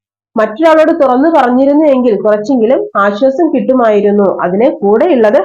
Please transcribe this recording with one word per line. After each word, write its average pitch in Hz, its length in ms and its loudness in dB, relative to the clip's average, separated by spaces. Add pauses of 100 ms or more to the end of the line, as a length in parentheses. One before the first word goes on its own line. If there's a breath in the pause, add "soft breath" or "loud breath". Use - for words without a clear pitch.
(380)
മറ്റൊരാളോട് 302 680 0
തുറന്നു 262 260 0
പറഞ്ഞിരുന്നുവെങ്കിൽ 262 920 0
കുറച്ചെങ്കിലും 220 720 -2
ആശ്വാസം 262 580 0
കിട്ടുമായിരുന്നു. 208 880 0
അതിന് 190 300 0
കൂടെയുള്ളത് 226 720 0